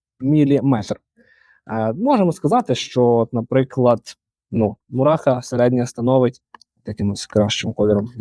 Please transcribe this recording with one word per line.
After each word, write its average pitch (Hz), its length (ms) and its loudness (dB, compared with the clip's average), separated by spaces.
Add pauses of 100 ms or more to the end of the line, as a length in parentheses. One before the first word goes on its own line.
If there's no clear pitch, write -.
(200)
Міліметр. 135 800 0 (680)
Е, 110 260 -2
можемо 202 380 0
сказати, 165 440 0
що, - 300 0
от, 117 280 2
наприклад, 123 680 0 (500)
ну, 107 260 0 (120)
мураха 131 520 0
середня 123 440 0
становить, 123 560 0 (420)
таким 101 280 -4
ось - 140 -8
кращим 104 480 -2
кольором, 104 360 0 (120)